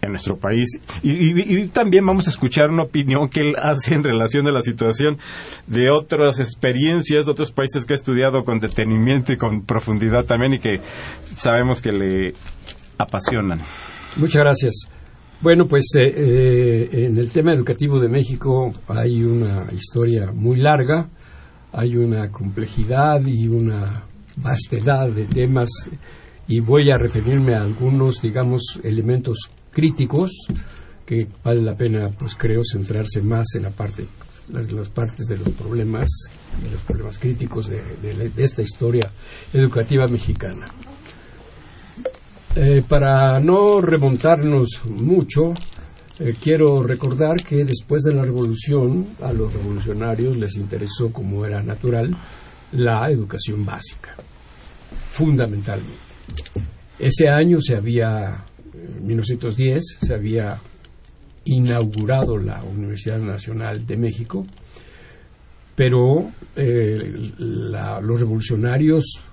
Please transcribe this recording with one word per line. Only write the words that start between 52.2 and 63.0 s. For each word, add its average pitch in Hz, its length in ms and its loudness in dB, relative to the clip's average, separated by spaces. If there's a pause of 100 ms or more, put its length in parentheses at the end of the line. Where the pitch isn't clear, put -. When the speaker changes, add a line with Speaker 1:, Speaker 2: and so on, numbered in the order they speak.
Speaker 2:
la 117 380 0
educación 104 520 -4
básica, - 520 -10 (920)
fundamentalmente. 107 840 -2 (1040)
Ese 147 320 4
año 156 320 4
se 131 140 0
había, 107 680 -2 (300)
en 95 320 -14
mil 113 120 -2
novecientos 113 380 -4
diez, 131 460 -2
se 123 140 0
había 107 440 -4 (840)
inaugurado 120 920 0
la 98 260 -6
Universidad 101 560 -6